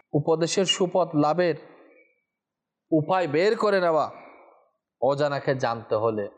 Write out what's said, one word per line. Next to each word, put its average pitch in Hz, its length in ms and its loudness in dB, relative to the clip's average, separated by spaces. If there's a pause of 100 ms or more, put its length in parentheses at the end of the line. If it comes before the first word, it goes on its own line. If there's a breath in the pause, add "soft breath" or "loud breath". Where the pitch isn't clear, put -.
(140)
উপদেশের 160 520 0
সুপথ 180 500 0
লাভের 156 400 2 (1400)
উপায় 165 360 0
বের 185 300 0
করে 202 240 0
নেওয়া। 156 300 0 (920)
অজানাকে 139 540 0
জানতে 117 400 -4
হলে, 107 420 -2